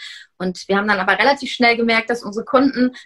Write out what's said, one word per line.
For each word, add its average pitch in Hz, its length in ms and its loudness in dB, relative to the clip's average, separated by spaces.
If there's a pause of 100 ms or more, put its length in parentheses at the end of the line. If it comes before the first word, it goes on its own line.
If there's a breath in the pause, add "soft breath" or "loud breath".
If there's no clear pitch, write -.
(380 loud breath)
Und 180 300 -6
wir 190 80 2
haben 208 100 0
dann 208 140 0
aber 196 180 0
relativ 269 320 2
schnell 233 260 2
gemerkt, 226 340 0
dass 233 120 -4
unsere 208 220 -8
Kunden 254 480 2 (140 loud breath)